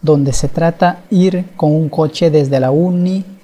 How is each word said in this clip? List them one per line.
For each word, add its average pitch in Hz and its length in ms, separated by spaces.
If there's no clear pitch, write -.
donde 143 300
se 135 160
trata 170 640
ir 180 360
con 151 180
un 160 140
coche 160 420
desde 139 300
la 131 100
uni 180 540